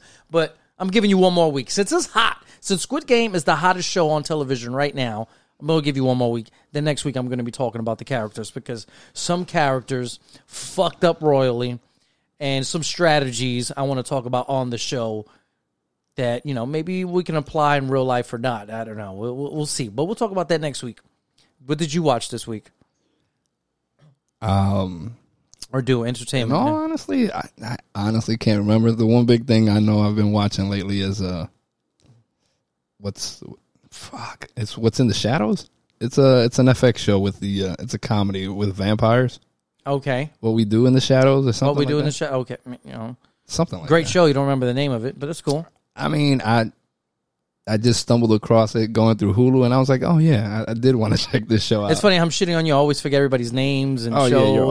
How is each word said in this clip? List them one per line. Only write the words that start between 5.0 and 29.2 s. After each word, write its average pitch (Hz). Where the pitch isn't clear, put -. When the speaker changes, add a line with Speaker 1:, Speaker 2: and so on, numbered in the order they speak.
Speaker 1:
I'm 143
gonna 160
give 143
you 135
one 127
more 123
week. 113
Then 147
next 151
week 131
I'm 127
gonna 123
be 117
talking 117
about 113
the -
characters 110
because 117
some 175
characters 131
fucked -
up 170
royally 123
and 139
some 165
strategies 127
I 139
wanna 135
talk 131
about 123
on 131
the 120
show 110
that, 123
you 143
know, 117
maybe 170
we 175
can 160
apply 147
in 135
real 131
life 123
or 120
not. 117
I 113
don't 110
know. 101
We'll, 113
we'll, 143
we'll 151
see. 131
But 110
we'll 214
talk 220
about 175
that 165
next 147
week. 117
What 147
did 151
you 170
watch 123
this -
week? 110
Speaker 2:
Um, 98
Speaker 1:
Or 131
do 120
entertainment? 120
Speaker 2:
no, 302
honestly, 302
I, -
I 117
honestly 110
can't 107
remember. 110
The 113
one 117